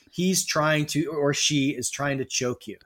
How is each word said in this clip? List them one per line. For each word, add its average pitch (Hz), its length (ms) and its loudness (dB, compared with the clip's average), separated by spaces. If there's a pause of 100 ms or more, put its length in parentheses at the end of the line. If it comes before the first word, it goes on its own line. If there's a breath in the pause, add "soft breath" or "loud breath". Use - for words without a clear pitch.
(100)
He's 180 340 0
trying 151 420 2
to, 151 200 -2
or 143 260 2
she 143 380 2
is 123 200 -4
trying 139 280 -2
to 131 80 -4
choke - 400 -4
you. 101 200 -12